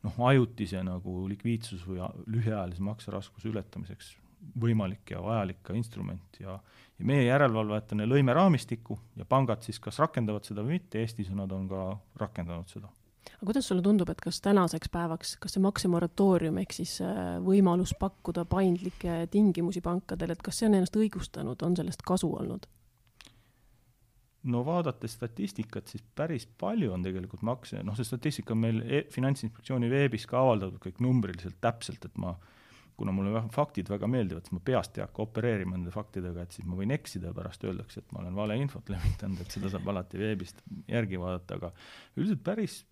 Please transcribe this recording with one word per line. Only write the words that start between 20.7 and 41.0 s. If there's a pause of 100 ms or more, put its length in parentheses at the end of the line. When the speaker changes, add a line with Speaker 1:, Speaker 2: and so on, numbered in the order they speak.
Speaker 2:
ennast
õigustanud,
on
sellest
kasu
olnud? (1800)
Speaker 1:
No
vaadates
statistikat,
siis (100)
päris
palju
on
tegelikult
makse-,
noh,
see
statistika
on
meil
e-,
Finantsinspektsiooni
veebis
ka
avaldatud
kõik
numbriliselt
täpselt,
et
ma, (600)
kuna
mulle
vä-,
faktid
väga
meeldivad,
siis
ma
peast
ei
hakka
opereerima
nende
faktidega,
et
siis
ma
võin
eksida
ja
pärast
öeldakse,
et
ma
olen
valeinfot
<laughs>
levitanud,
et
seda
saab
alati
veebist (260)
järgi